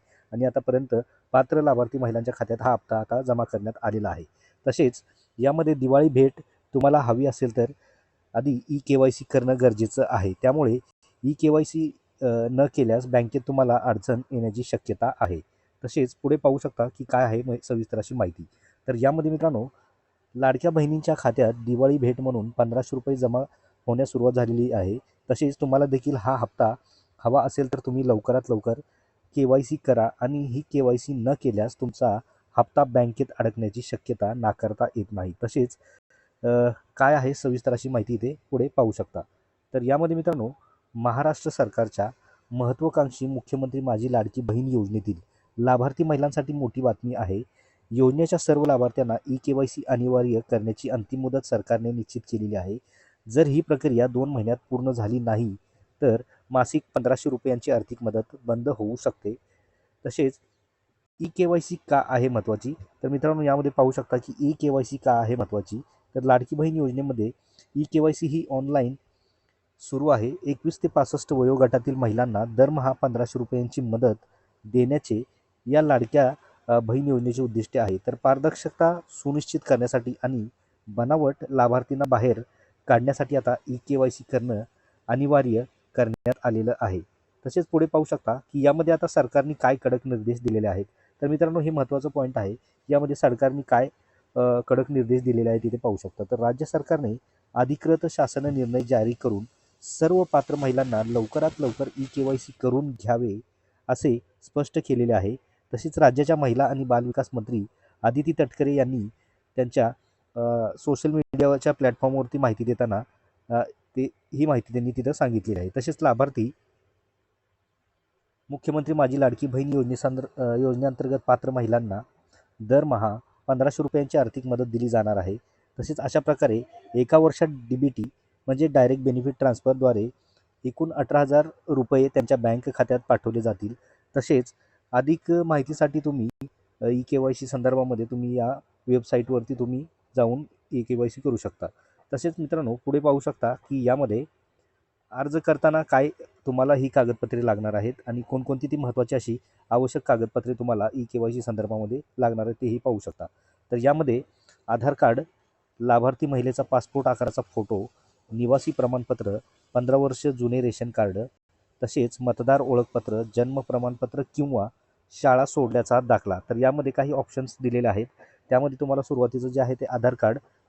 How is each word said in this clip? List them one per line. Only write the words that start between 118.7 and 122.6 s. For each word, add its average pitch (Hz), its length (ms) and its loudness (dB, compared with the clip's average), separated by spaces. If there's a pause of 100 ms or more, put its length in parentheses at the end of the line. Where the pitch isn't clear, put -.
माझी 139 260 2
लाडकी 127 260 2
बहीण 135 260 -2
योजनेसंदर-, 131 720 -2
अ, 120 120 0
योजनेअंतर्गत 131 720 0
पात्र 123 240 2
महिलांना 117 500 -2 (600)
दरमहा 117 580 2 (280)